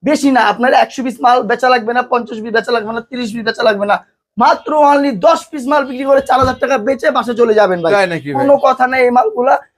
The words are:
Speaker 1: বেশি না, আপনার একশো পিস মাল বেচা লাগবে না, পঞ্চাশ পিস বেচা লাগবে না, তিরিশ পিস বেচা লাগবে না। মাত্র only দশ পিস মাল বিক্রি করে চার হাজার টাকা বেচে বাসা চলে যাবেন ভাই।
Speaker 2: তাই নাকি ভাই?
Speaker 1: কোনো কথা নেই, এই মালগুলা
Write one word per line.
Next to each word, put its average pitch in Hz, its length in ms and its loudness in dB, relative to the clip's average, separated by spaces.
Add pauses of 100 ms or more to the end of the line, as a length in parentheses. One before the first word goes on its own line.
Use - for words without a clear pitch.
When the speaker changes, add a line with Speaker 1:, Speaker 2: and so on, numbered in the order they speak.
Speaker 1:
বেশি 277 280 0
না, 247 100 4
আপনার 220 320 2
একশো 247 300 0
পিস 240 180 -6
মাল 247 220 4
বেচা 240 260 0
লাগবে 240 240 0
না, 247 80 0
পঞ্চাশ 240 400 -4
পিস 220 120 -10
বেচা 226 180 -2
লাগবে 226 220 -4
না, 226 80 -6
তিরিশ 240 320 -10
পিস 233 120 -8
বেচা 226 180 -4
লাগবে 208 220 0
না। 202 100 0 (420)
মাত্র 269 340 0 (200)
only 285 240 2
দশ 311 240 2 (120)
পিস 285 160 -8
মাল 294 180 0
বিক্রি 262 200 -8
করে 269 160 4
চার 262 180 0
হাজার 262 200 0
টাকা 254 180 0
বেচে 247 340 -2
বাসা 247 220 -4
চলে 226 200 2
যাবেন 196 280 2
ভাই। 165 120 0
Speaker 2:
তাই 202 140 2
নাকি 156 200 -6
ভাই? 143 80 -6
Speaker 1:
কোনো 277 220 2
কথা 254 300 0
নেই, 262 160 0
এই 247 80 2
মালগুলা 247 440 2 (220)